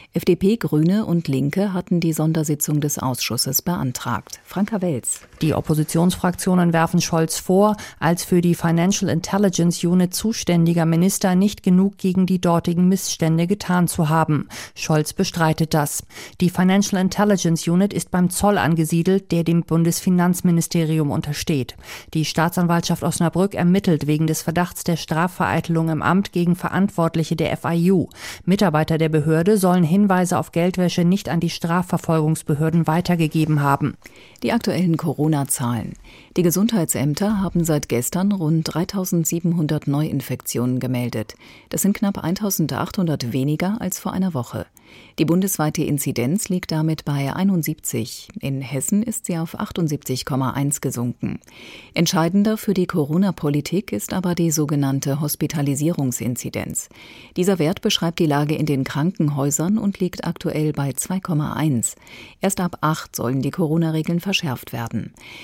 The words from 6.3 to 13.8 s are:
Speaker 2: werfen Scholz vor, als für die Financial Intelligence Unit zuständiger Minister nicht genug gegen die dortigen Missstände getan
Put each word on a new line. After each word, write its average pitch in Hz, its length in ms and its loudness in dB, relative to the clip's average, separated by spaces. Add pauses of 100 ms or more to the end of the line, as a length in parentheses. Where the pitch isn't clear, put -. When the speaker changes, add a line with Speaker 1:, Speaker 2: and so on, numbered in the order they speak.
Speaker 2:
werfen 165 280 2
Scholz 160 360 0
vor, 208 400 2 (220)
als 170 260 0
für 175 160 2
die 175 140 4
Financial 170 560 0
Intelligence 175 720 0
Unit 180 320 2
zuständiger 170 720 2
Minister 180 480 2
nicht 196 260 2
genug 190 380 4
gegen 185 260 2
die 180 160 0
dortigen 175 480 2
Missstände 165 560 0
getan 180 420 0